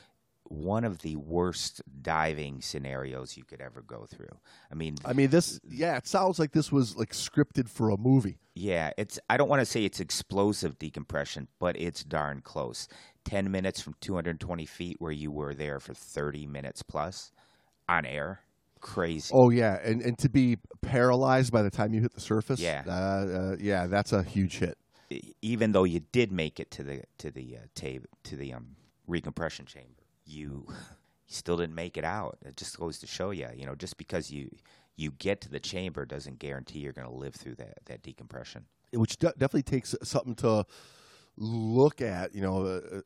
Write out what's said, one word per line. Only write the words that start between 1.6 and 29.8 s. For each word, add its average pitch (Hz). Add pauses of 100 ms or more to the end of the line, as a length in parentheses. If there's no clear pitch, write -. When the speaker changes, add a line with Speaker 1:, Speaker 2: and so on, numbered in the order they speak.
Speaker 1:
diving 76
scenarios 67
you 64
could 62
ever 64
go 55
through. - (340)
I 71
mean 78
Speaker 2:
I 131
mean, 135
this, 165
yeah, 147
it 123
sounds 185
like 156
this 151
was, 135
like, 110
scripted -
for 110
a 101
movie. 110 (160)
Speaker 1:
Yeah, 87
it's, - (100)
I 117
don't 143
wanna 139
say 113
it's -
explosive 95
decompression, 71 (140)
but 87
it's 85
darn 73
close. - (360)
Ten 98
minutes 95
from -
two 98
hundred 85
twenty 82
feet 87
where 82
you 76
were 73
there 71
for -
thirty 73
minutes 69
plus 78 (580)
on 85
air. 73 (400)
Crazy. 85
Speaker 2:
Oh, 127
yeah, 113
and, 113
and 120
to 147
be 123 (240)
paralyzed 127
by 113
the 101
time 107
you 113
hit 117
the -
surface, 110
Speaker 1:
Yeah. 78
Speaker 2:
uh, 87
uh, 95
yeah, 95
that's 98
a 98
huge 95
hit. 87 (320)
Speaker 1:
E-, -
even 110
though 95
you 87
did 117
make 80
it -
to -
the, 69 (160)
to 78
the, 62
uh, 57
ta-, 65 (180)
to 80
the, 67
um, 62 (320)
recompression 80
chamber, 64 (220)